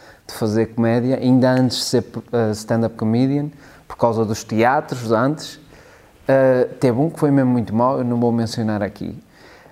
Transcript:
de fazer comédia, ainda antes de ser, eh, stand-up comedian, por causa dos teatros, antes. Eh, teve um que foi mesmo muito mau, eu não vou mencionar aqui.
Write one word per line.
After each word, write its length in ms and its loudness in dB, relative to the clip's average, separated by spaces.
de 80 -16
fazer 400 0
comédia, 440 0
ainda 340 4
antes 260 0
de 60 -6
ser, 200 0
eh, 180 0
stand-up 460 -2
comedian, 520 0
por 100 -16
causa 280 0
dos 180 -4
teatros, 680 0
antes. 480 -2
Eh, 420 4
teve 180 2
um 120 0
que 100 -12
foi 100 2
mesmo 200 4
muito 240 -2
mau, 240 2
eu 60 -4
não 140 -2
vou 140 2
mencionar 500 -2
aqui. 340 -8